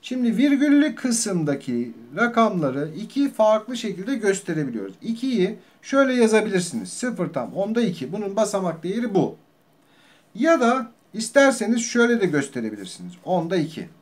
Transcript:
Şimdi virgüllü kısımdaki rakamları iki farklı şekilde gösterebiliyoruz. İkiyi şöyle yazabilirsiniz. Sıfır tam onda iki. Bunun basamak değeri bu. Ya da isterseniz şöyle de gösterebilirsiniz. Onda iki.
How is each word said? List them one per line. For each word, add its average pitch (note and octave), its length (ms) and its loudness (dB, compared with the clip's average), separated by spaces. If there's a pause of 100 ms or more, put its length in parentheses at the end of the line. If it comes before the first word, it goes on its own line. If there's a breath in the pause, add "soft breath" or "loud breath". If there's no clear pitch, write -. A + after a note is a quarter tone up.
Şimdi A#3+ 340 0
virgüllü C#4+ 580 4
kısımdaki C#3+ 960 -2 (240)
rakamları F#3 800 0
iki C4+ 340 -2
farklı A3 460 2
şekilde G3 380 -6
gösterebiliyoruz. D3+ 880 -2
İkiyi A3+ 560 -2 (240 loud breath)
şöyle C4+ 320 2
yazabilirsiniz. G3+ 720 0
Sıfır F#3 440 -6
tam B2 220 -6
onda G#3+ 260 -2
iki. E3+ 320 -2
Bunun G3 240 -6
basamak F#3 460 -2
değeri G#3+ 320 -4
bu. D#3 220 0 (960 soft breath)
Ya D4 260 2
da B3 320 0 (220)
isterseniz A#3 680 2
şöyle A#3+ 380 2
de F#3+ 60 2
gösterebilirsiniz. G#2+ 880 -4 (120)
Onda F3 320 0
iki. C#3+ 320 -4 (140)